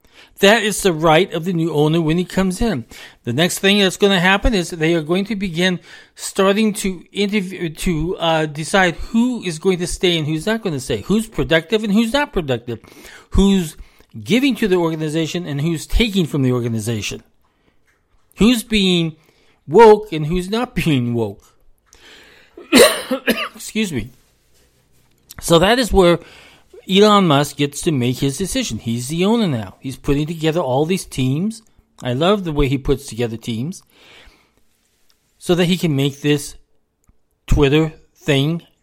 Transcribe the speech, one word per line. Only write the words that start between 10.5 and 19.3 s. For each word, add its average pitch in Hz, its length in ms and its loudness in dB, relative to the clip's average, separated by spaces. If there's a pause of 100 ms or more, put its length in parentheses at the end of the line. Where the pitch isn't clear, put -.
gonna 151 180 -4
stay, 110 220 -6
who's 220 260 -2
productive 160 560 -2
and 202 80 -2
who's 226 200 2
not 285 200 -2
productive, 127 480 -6 (500)
who's 190 460 2 (420)
giving 220 380 0
to 220 100 -2
the 185 100 2
organization 160 720 -4
and 143 140 -6
who's 160 260 -4
taking 196 400 0
from 139 160 -2
the 127 100 2
organization, 113 680 -4 (1120)
who's 226 260 2
being 180 540 0 (520)